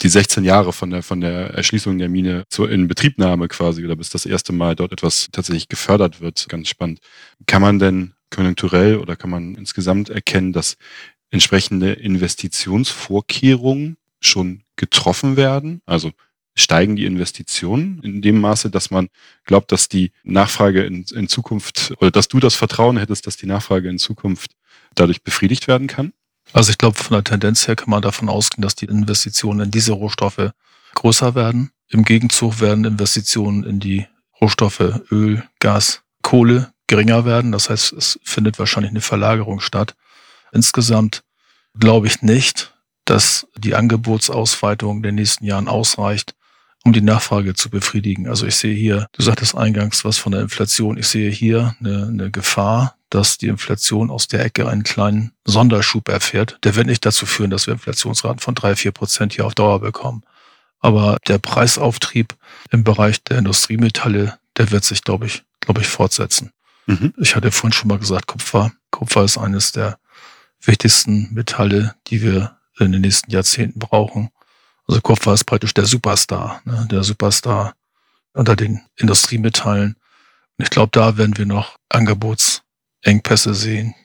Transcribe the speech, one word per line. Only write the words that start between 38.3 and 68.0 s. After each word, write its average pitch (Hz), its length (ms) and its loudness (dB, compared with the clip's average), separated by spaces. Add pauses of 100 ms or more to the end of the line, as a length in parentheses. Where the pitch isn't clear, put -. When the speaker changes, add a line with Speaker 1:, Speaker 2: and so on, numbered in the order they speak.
Speaker 2:
wahrscheinlich 104 300 -2
eine 107 100 -4
Verlagerung 107 580 0
statt. - 380 -4 (560)
Insgesamt 113 720 2 (520)
glaube 110 300 6
ich - 160 -2
nicht, 123 520 0 (300)
dass - 520 2
die 104 180 -4
Angebotsausweitung 110 1200 0
in 110 40 -8
den 104 140 -4
nächsten 104 280 -2
Jahren 101 220 -2
ausreicht, 104 680 -2 (500)
um 120 60 8
die 110 80 6
Nachfrage 104 540 2
zu - 160 -6
befriedigen. 101 580 -4
Also 104 180 -4
ich 104 100 -2
sehe 107 180 0
hier, 107 380 0
du - 100 -4
sagtest 117 340 0
eingangs 104 480 0
was 107 140 -2
von 101 140 -4
der 98 100 -2
Inflation, 107 560 -2
ich 117 80 -4
sehe 107 240 0
hier 113 500 2
eine, 101 280 -2
eine 101 220 -4
Gefahr, 104 680 0 (100)
dass 101 300 0
die - 80 -6
Inflation 107 640 -2
aus 127 180 -4
der - 160 -2
Ecke 120 240 -2
einen 107 140 -2
kleinen 107 500 -2 (140)
Sonderschub 110 640 2
erfährt. 98 520 -2
Der 101 140 2
wird 120 100 2
nicht 123 200 0
dazu - 180 0
führen, 104 260 -2
dass 95 160 -2
wir 117 60 -4
Inflationsraten 117 640 -4
von - 160 -6
drei, 101 220 0
vier 101 160 -2
Prozent - 400 -4
hier - 140 -4
auf 110 80 -6
Dauer 104 260 2
bekommen. 110 440 -8 (540)
Aber 104 380 4 (100)
der 101 120 2
Preisauftrieb 120 960 0 (360)
im 113 140 4
Bereich 107 380 2
der - 160 -2
Industriemetalle, 107 1000 0 (200)
der 107 120 4
wird 104 140 2
sich, - 180 -2
glaub 110 220 -2
ich, - 180 -8 (180)
glaub 110 200 0
ich, 110 60 -2
fortsetzen. - 640 -2 (340)
Speaker 1:
Mhm. 104 320 -2
Speaker 2:
Ich 175 180 0
hatte 104 160 0
vorhin 110 220 0
schon - 160 -2
mal 101 100 2
gesagt, 98 280 -4